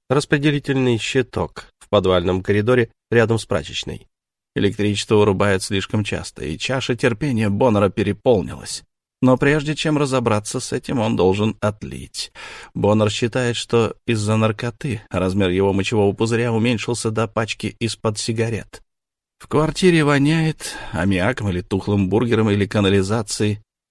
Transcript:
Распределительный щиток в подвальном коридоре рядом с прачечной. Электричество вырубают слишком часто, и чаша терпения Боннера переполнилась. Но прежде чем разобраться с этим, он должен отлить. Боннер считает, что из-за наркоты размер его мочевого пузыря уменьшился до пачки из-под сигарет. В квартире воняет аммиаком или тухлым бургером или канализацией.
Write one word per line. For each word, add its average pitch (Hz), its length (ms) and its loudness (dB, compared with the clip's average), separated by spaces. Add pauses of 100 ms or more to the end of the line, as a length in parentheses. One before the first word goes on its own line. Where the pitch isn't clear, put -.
Распределительный 139 880 0
щиток - 720 -4 (120)
в - 100 -20
подвальном 92 520 2
коридоре 110 500 0 (200)
рядом 113 280 4
с - 60 -12
прачечной. - 640 -6 (480)
Электричество 101 600 0
вырубают 101 480 4
слишком 104 400 -2
часто, 82 420 -8
и 78 120 -6
чаша 127 380 -4
терпения 117 540 0
Боннера 104 400 2
переполнилась. - 920 -2 (380)
Но 127 160 6
прежде 147 380 0
чем 156 220 -2
разобраться 127 640 -2
с - 120 -10
этим, 127 280 -4
он 113 160 0
должен 104 440 2
отлить. 65 720 -8 (420)
Боннер 107 360 2
считает, 120 460 -2
что - 400 0 (100)
из-за 110 320 0
наркоты 110 720 -2
размер 92 400 0
его 95 240 2
мочевого 101 400 2
пузыря 117 400 0
уменьшился 113 580 0
до 113 160 -2
пачки - 520 -6
из-под 110 380 -4
сигарет. 113 640 -6 (580)
В - 80 -20
квартире 156 560 2
воняет 147 720 2 (160)
аммиаком 98 580 0
или 90 120 -2
тухлым 101 460 0
бургером 110 420 2
или 101 160 2
канализацией. 101 920 0 (320)